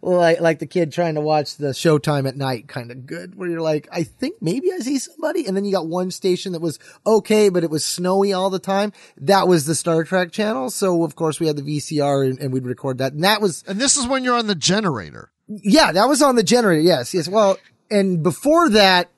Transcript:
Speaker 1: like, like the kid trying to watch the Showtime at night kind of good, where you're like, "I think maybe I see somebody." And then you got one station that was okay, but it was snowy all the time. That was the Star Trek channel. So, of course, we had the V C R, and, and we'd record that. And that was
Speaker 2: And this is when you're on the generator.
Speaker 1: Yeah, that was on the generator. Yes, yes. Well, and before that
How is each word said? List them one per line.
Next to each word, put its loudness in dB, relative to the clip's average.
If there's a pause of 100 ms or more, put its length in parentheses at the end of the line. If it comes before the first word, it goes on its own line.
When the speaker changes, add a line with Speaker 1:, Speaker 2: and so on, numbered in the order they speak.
Speaker 1:
like, 2
like 2
the -10
kid -2
trying -2
to -4
watch -2
the -6
Showtime 0
at -8
night -6
kind -12
of -18
good, -14
where -10
you're -6
like, -2
"I -4
think -6
maybe -2
I -8
see -4
somebody." -6
And -4
then -2
you -2
got -2
one -4
station -4
that -8
was -6 (260)
okay, 4
but 0
it -2
was -4
snowy 0
all -2
the -4
time. -2 (240)
That 4
was 4
the 0
Star 0
Trek -2
channel. -4
So, 0
of -4
course, -2
we 0
had 0
the -4
V -4
C -4
R, 2
and, -2
and -6
we'd -4
record -6
that. -2
And -4
that 2
was -2
Speaker 2:
And -6
this 0
is -4
when -2
you're 0
on -2
the 0
generator. -4 (180)
Speaker 1:
Yeah, 4
that 4
was 4
on 4
the 4
generator. 4
Yes, 2
yes. -2
Well, 2 (340)
and 0
before 2
that 4